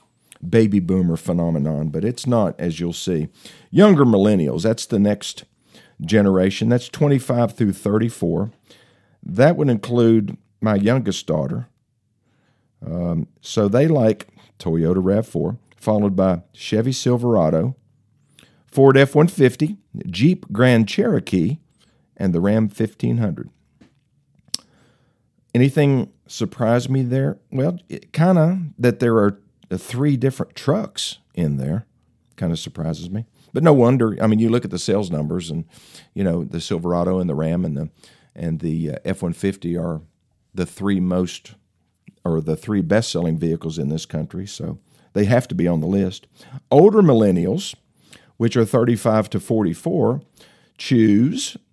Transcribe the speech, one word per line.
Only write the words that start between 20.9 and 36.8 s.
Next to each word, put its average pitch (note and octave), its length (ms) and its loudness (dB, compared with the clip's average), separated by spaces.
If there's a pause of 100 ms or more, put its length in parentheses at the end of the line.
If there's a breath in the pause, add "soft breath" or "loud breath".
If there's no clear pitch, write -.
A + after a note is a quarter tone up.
and F#2+ 180 -2
the E2 60 0
Ram G#2 300 0
fifteen A#2 480 -4
hundred. F#2+ 320 -6 (2000 soft breath)
Anything C#3 580 2 (160)
surprise A#2+ 600 -2
me C3 160 -2
there? C3+ 360 -2 (120)
Well, E3+ 280 -4 (100)
it, - 240 -16
kinda F3 480 2 (160)
that A#2+ 220 2
there A#2 160 2
are, G2+ 260 2 (300)
uh, F#2 60 -6
three C#3 380 -2
different B2+ 400 -4
trucks - 640 -6 (160)
in D2+ 240 -2
there. D2+ 280 -6 (520)
Kinda E2+ 180 -4
surprises E2 540 -8
me. G#2+ 160 -8 (260 soft breath)
But C3+ 120 -4
no D#3+ 100 6
wonder. A#2+ 480 2
I A2 60 2
mean, A2 120 2
you A2+ 100 2
look A#2+ 140 0
at F#2 80 -10
the F#2 60 -6
sales G2+ 320 -2
numbers, E2 400 -4
and, E2 160 -8 (480 loud breath)
you F#2+ 100 -6
know, E2+ 200 -2
the E2 180 -8
Silverado F2 580 -2